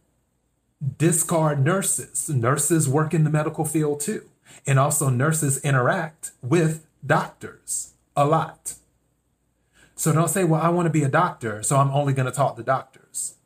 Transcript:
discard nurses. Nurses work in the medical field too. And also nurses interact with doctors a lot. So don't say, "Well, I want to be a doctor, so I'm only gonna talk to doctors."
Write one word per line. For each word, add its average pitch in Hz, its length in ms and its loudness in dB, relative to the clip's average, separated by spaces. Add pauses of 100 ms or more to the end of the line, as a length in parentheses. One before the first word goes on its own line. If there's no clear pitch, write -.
(1000)
discard 156 640 2
nurses. - 640 -2
Nurses 143 600 2
work 156 260 0
in 160 100 4
the 160 60 2
medical 156 340 -2
field 151 360 -2
too. - 280 -8 (380)
And 139 120 4
also 147 300 2
nurses 139 500 0
interact 151 720 -2 (100)
with 156 440 0 (180)
doctors - 920 -4 (220)
a 143 100 2
lot. - 480 -2 (1200)
So - 180 -2
don't 160 160 2
say, 190 160 0
"Well, 160 180 2
I 160 60 2
want 175 180 0
to 160 40 0
be 151 120 0
a 139 60 0
doctor, 127 540 -2
so 143 140 0
I'm 139 140 4
only 139 220 0
gonna 127 180 -2
talk 123 260 -2
to 117 60 -12
doctors." - 720 -6 (120)